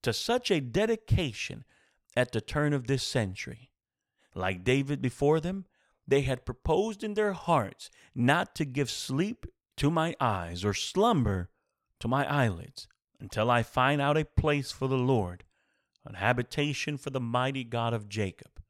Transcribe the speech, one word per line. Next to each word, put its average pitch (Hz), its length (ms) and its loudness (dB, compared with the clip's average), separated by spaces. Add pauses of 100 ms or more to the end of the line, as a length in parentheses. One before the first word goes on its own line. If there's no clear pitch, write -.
to 120 100 0
such 247 380 0
a 170 100 4
dedication 143 1040 0 (520)
at 123 160 0
the 110 80 0
turn 147 320 0
of 131 140 -2
this 135 180 0
century. 113 680 -4 (640)
Like 92 300 -2
David 135 380 2
before 143 380 2
them, 185 260 -6 (400)
they 139 160 4
had 127 240 -4
proposed 196 580 0
in 208 100 -4
their 208 180 0
hearts, 156 580 -2 (240)
"Not 139 420 2
to 160 80 -2
give 131 260 -2
sleep 175 560 -4 (300)
to 143 140 2
my 165 300 0
eyes 90 440 -2
or 104 100 2
slumber 127 760 2 (500)
to 117 80 -4
my 131 200 0
eyelids, 117 600 0 (320)
until 110 300 0
I 120 120 4
find 139 400 2
out 147 160 2
a 156 60 0
place 147 460 0
for - 160 -4
the 131 120 2
Lord, 113 460 2 (600)
an 107 100 -14
habitation 127 840 -2
for - 100 -8
the 135 120 -2
mighty 123 440 -2
God 117 300 -2
of 104 140 -4
Jacob." 101 600 -6